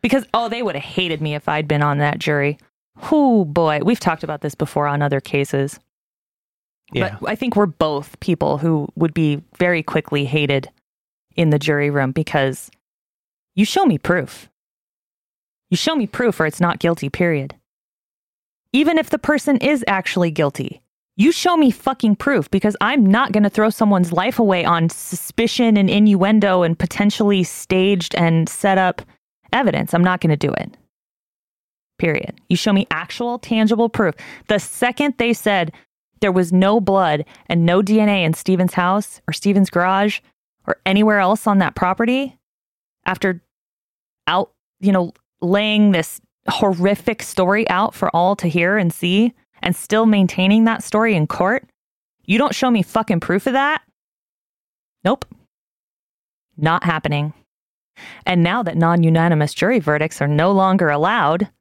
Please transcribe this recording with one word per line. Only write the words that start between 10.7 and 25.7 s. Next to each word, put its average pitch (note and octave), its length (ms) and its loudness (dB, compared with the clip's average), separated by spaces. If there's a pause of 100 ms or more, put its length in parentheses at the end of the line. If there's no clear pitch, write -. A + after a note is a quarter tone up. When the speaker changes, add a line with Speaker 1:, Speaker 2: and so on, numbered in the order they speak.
Speaker 1:
in E3 140 2
the D3 80 4
jury C#3+ 320 0
room C#3 220 -2
because C3+ 580 -4 (840)
you G3+ 100 2
show F#4+ 200 0
me G3 120 2
proof. - 520 -4 (1200)
You F3+ 60 0
show D#4+ 180 -2
me B3 100 0
proof A#3 340 -2
or D#3+ 60 2
it's D#3 160 -4
not F3 160 0
guilty, E3+ 320 -2
period. D3+ 460 -4 (1160)
Even D#4 280 2
if D#4 100 -4
the D4+ 80 -2
person D4 400 0
is C4 300 -2
actually F#3+ 420 -2
guilty, D3 540 -4 (340)
you B3 140 4
show F4+ 240 0
me D4 160 4
fucking A#3 460 0
proof A#3 340 0
because G3 300 0
I'm A#3 240 2
not A3+ 260 4
gonna G#3 180 2
throw G#3+ 200 2
someone's G3 420 2
life F#3 260 -2
away F#3+ 280 2
on E3 240 2
suspicion - 880 0